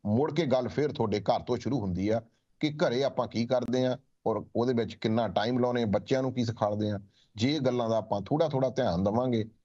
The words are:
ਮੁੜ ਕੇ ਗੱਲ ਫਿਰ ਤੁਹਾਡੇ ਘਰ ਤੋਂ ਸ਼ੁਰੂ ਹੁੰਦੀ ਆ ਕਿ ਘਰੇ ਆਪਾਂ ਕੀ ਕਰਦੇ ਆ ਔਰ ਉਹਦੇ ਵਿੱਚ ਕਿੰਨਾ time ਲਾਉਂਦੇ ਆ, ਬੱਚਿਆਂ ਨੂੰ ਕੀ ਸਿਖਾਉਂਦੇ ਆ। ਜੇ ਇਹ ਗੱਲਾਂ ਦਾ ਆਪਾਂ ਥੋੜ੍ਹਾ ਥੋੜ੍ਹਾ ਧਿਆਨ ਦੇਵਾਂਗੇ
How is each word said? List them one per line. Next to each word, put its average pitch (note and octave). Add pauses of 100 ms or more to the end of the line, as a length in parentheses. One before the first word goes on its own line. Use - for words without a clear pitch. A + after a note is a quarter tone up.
ਮੁੜ C3+
ਕੇ E3
ਗੱਲ B2
ਫਿਰ C3+
ਤੁਹਾਡੇ G#2
ਘਰ A2
ਤੋਂ A#2+
ਸ਼ੁਰੂ C3
ਹੁੰਦੀ F#2+
ਆ A2+ (380)
ਕਿ D#3
ਘਰੇ C#3+
ਆਪਾਂ B2
ਕੀ A2+
ਕਰਦੇ B2
ਆ B2+ (300)
ਔਰ G#2 (100)
ਉਹਦੇ A#2+
ਵਿੱਚ A#2
ਕਿੰਨਾ A2+
time A2
ਲਾਉਂਦੇ B2
ਆ, -
ਬੱਚਿਆਂ G#2
ਨੂੰ C3
ਕੀ A#2+
ਸਿਖਾਉਂਦੇ G#2+
ਆ। G2 (360)
ਜੇ B2+
ਇਹ D3
ਗੱਲਾਂ B2
ਦਾ A2+
ਆਪਾਂ G#2
ਥੋੜ੍ਹਾ D3+
ਥੋੜ੍ਹਾ C3
ਧਿਆਨ G2
ਦੇਵਾਂਗੇ A2+ (220)